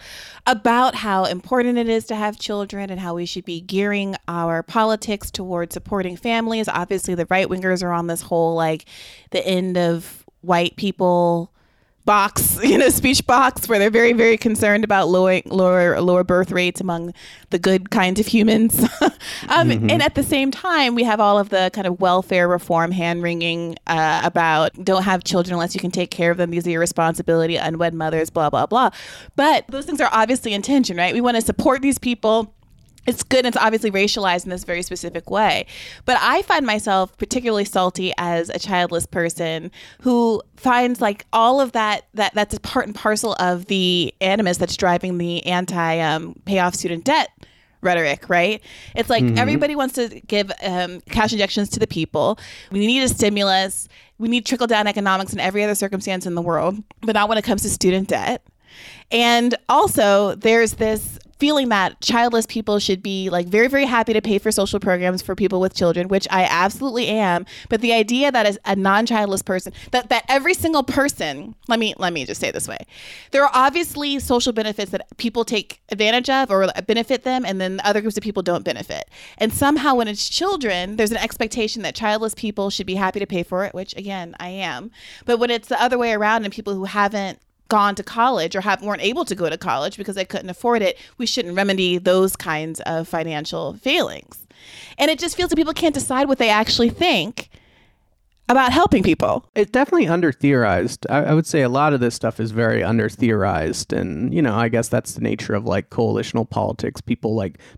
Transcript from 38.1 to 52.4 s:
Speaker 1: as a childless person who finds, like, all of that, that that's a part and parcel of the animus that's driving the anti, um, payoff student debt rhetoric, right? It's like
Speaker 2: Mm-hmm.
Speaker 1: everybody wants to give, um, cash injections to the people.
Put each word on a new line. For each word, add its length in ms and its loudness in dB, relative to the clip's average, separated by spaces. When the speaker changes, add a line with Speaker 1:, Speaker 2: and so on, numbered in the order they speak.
Speaker 1:
as 320 -2
a 100 -6
childless 460 0
person 640 -4
who 400 2
finds, 440 2
like, 320 -2
all 280 4
of 100 0
that, 420 -2
that 220 0
that's 200 0
a 40 -10
part 280 -4
and 80 -12
parcel 440 -2
of 280 0
the 540 0
animus 360 0
that's 180 -2
driving 420 0
the 280 -4
anti, 540 -2
um, 360 -2
payoff 300 0
student 300 -6
debt 240 2
rhetoric, 480 0
right? 320 2
It's 160 -2
like 140 4
Speaker 2:
Mm-hmm. 140 2
Speaker 1:
everybody 360 2
wants 220 -2
to 140 -2
give, 240 -2
um, 360 -4
cash 220 0
injections 380 0
to 100 -6
the 80 2
people. 500 -2